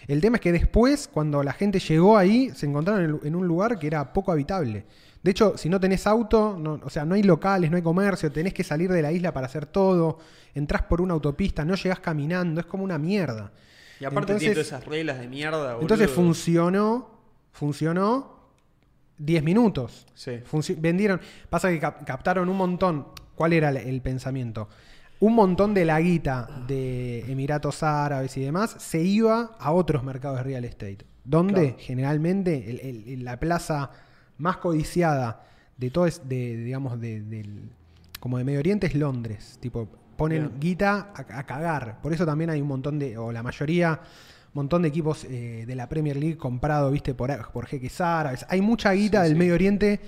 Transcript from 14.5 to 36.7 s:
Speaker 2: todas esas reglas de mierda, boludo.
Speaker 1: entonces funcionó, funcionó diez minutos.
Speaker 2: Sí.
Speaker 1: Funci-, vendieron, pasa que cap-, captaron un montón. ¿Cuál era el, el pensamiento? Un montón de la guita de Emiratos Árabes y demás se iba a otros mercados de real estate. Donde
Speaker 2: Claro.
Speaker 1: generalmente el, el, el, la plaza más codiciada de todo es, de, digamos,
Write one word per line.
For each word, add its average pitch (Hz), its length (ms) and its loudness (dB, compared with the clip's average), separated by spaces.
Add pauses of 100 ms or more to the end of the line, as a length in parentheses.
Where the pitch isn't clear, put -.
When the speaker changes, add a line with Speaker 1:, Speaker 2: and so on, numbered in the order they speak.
Speaker 2:
todas 151 140 0
esas 131 160 -10
reglas 151 340 -4
de 120 100 -12
mierda, 151 300 -4 (160)
boludo. 117 60 -6
Speaker 1:
entonces 208 300 4
funcionó, 175 1080 2 (340)
funcionó 180 840 -2 (760)
diez 156 260 0
minutos. 165 720 0
Speaker 2:
Sí. - 180 -12 (180)
Speaker 1:
Funci-, 156 280 -2
vendieron, 175 420 2 (300)
pasa 170 200 0
que 165 100 0
cap-, 147 240 -4
captaron 180 440 -2
un 185 80 0
montón. 180 520 0 (260)
¿Cuál 165 180 2
era 156 180 4
el, 135 80 -2
el 127 220 -4
pensamiento? 127 680 -6 (520)
Un 220 140 6
montón 202 400 4
de 185 100 4
la 160 160 4
guita 147 480 0 (200)
de 123 640 -6
Emiratos 139 520 -4
Árabes 143 540 -2
y 135 60 -4
demás 170 360 -2
se - 240 -2
iba 220 560 2
a 143 140 0
otros 156 320 2
mercados 135 340 -6
de 127 60 -4
real 131 200 -6
estate. 101 340 -12 (260)
Donde 170 280 2 (180)
Speaker 2:
Claro. 113 100 -10
Speaker 1:
generalmente 151 880 -2
el, 120 100 -10
el, 120 280 -12
el, 123 160 -10
la 123 160 -10
plaza 160 500 -2 (480)
más 165 200 -2
codiciada 156 880 0 (320)
de 123 140 -6
todo 175 160 2
es, 156 220 -4
de, 123 280 -4
digamos, 123 440 -6